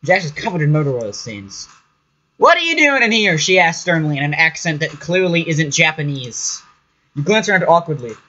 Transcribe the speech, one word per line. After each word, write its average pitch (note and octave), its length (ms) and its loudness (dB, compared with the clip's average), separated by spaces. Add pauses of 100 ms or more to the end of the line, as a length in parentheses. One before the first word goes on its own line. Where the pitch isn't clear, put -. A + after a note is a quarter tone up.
Jack F3+ 200 2
is D3+ 80 -6
covered F3 300 -4
in D3 100 2
motor C#3+ 260 0
oil A2 140 -6
stains. G2 560 -14 (680)
What E4+ 220 6
are F4 40 -2
you E4 140 -2
doing C#4+ 280 4
in G#3+ 80 2
here? G#3 260 2
she F#3 220 2
asks E3 220 2
sternly D#3 360 0
in C#3 60 -2
an D3 100 -2
accent D#3+ 460 -2
that D#3 100 -4
clearly E3+ 580 -2
isn't D#3 220 0
Japanese. C#3+ 920 -2 (540)
You D3 80 -6
glance G#3+ 260 2
around F#3+ 140 2
awkwardly. D3+ 520 2 (140)